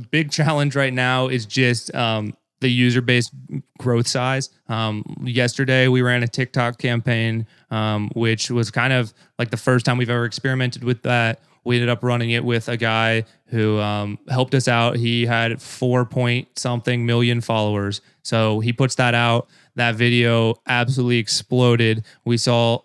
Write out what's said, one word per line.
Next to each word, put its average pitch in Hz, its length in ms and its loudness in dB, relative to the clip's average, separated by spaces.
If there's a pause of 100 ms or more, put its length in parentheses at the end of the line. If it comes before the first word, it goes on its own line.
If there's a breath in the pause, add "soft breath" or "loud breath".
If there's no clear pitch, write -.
(100)
big 156 220 0
challenge 143 420 0
right 135 180 0
now 127 360 0
is 127 180 -2
just, 120 480 0
um, 110 400 -2 (260)
the 135 80 0
user 123 320 2
base 120 300 0 (480)
growth 120 300 0
size. 131 420 -4 (180)
Um, 110 360 -4 (180)
yesterday 127 640 0
we 127 160 2
ran 123 220 0
a - 40 0
TikTok 123 500 -4
campaign, 113 680 -2 (240 soft breath)
um, 110 440 -2
which 113 360 0
was 117 220 -2
kind 127 200 0
of, 120 220 -2 (240 soft breath)
like, 120 120 -4
the 120 60 -4
first 123 300 0
time 127 100 4
we've 123 140 -2
ever 120 140 0
experimented 127 580 -4
with 120 200 -2
that. 117 360 0 (240 soft breath)
We 123 140 0
ended 120 120 0
up 120 140 -2
running 120 280 0
it 120 140 -2
with 117 240 -2
a 120 80 -4
guy 113 500 0 (200 soft breath)
who, 107 320 0
um, 104 400 -4 (100)
helped 127 280 0
us 127 100 0
out. 120 300 2
He 117 280 0
had 117 380 -2
four 123 420 0
point 120 540 -2
something 120 480 -2
million 120 360 2
followers. 104 580 0 (220 soft breath)
So 110 360 0
he 117 140 0
puts 127 240 0
that 123 180 2
out. 117 320 2 (300 soft breath)
That 117 180 0
video 117 600 4 (100)
absolutely 123 520 0
exploded. 117 840 2 (200 soft breath)
We 120 140 2
saw, 117 460 2